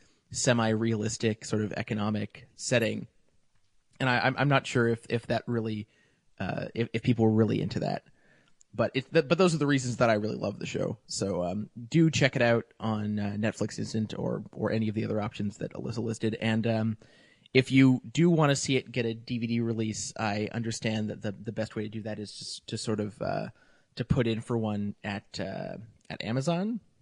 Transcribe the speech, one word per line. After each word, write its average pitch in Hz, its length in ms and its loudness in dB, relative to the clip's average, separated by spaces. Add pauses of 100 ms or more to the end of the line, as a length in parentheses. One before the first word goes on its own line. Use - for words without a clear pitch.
(300)
semi-realistic 113 1120 0
sort 107 180 -2
of 104 100 -4
economic 107 840 -4
setting. 110 540 0 (880)
And 135 100 2
I, 123 120 2
I'm, 127 180 2
I'm 135 100 2
not 135 200 2
sure 120 180 2
if, 117 220 0
if 117 180 -2
that 113 220 -2
really, 110 400 -4 (500)
uh, - 340 -4
if, 117 200 -2
if 113 100 -4
people 113 220 4
were 110 80 6
really 107 280 4
into - 200 -4
that. - 240 -2 (680)
But 113 220 0
it, 131 180 -4
th-, 156 140 4
but 165 100 2
those 180 160 6
are 156 60 0
the 147 80 2
reasons 127 300 4
that 117 140 6
I 110 40 6
really 107 220 0
love 107 240 -4
the - 40 -6
show. - 320 -2 (120)
So, 98 340 -2
um, 95 280 -4 (180)
do 160 200 6
check 143 280 2
it 123 60 2
out 117 240 4 (120)
on, 107 400 -2
uh, 104 180 -2
Netflix 107 440 -2
Instant 107 360 -4
or, 107 360 -4
or - 180 -2
any 110 180 0
of 104 60 -4
the 110 100 -2
other 107 160 -2
options 104 380 -6
that - 140 -8
Alyssa 117 260 -6
listed. 110 420 -2
And, 110 280 0
um, 110 280 0 (560)
if 127 200 6
you 131 360 8
do 170 220 4
wanna 151 240 6
see 135 220 0
it 120 160 -4
get 120 140 0
a 113 60 -2
D 117 260 -6
V 113 100 -2
D 117 120 0
release, 113 560 -2
I 107 360 -2
understand 110 580 -4
that - 100 -10
the, 107 120 -4
the 104 180 -10
best 107 240 -6
way 110 80 -4
to 107 60 -6
do 107 140 -10
that 107 180 -8
is 101 120 -10
just - 360 -14
to 113 100 -6
sort 107 220 -2
of, 104 200 -6
uh, - 280 -4 (480)
to - 80 -6
put 117 240 2
in 110 120 0
for 120 160 -2
one 104 460 -2
at, 101 380 -6
uh, 50 380 -8 (300)
at - 140 -10
Amazon. 170 560 -2 (240)